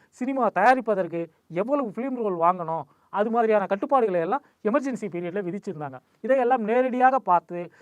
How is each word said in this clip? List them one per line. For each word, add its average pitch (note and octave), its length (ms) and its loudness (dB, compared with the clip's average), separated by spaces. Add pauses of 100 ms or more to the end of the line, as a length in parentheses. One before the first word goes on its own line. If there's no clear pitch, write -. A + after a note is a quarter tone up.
சினிமா C4 380 -2
தயாரிப்பதற்கு F#3+ 800 2 (180)
எவ்வளவு A3+ 420 -2
ஃபிலிம் B3+ 260 -6
ரோல் G#3 220 -4
வாங்கணும், E3 460 0 (260)
அது G#3 200 0
மாதிரியான A3 360 2
கட்டுப்பாடுகளை G3+ 560 0
எல்லாம் G3 220 -2 (200)
எமர்ஜென்சி B3 420 -2
பீரியட்ல F3 360 -6
விதிச்சிருந்தாங்க. D#3+ 580 -10 (220)
இதையெல்லாம் B3+ 400 2
நேரடியாக B3+ 580 2
பார்த்து, F3 500 0 (120)